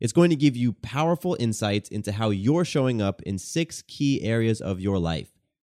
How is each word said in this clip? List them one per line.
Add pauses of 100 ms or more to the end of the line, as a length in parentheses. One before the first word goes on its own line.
It's
going
to
give
you
powerful
insights
into
how
you're
showing
up
in
six
key
areas
of
your
life: (420)